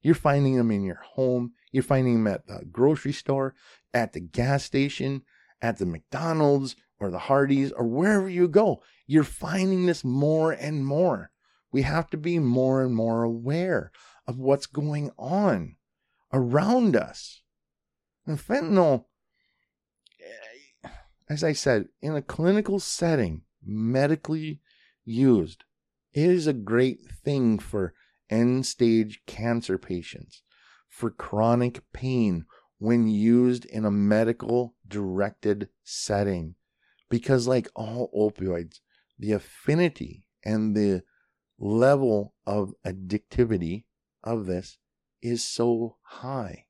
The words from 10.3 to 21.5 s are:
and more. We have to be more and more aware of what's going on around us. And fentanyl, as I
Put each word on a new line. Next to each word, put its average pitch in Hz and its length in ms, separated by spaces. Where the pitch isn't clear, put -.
and 143 340
more. 143 440
We 135 120
have 151 280
to 165 60
be 170 220
more 131 440
and 127 120
more 113 300
aware 131 680
of 123 120
what's 135 280
going 147 520
on 143 580
around 151 640
us. - 460
And 151 120
fentanyl, 180 680
as 147 140
I 160 100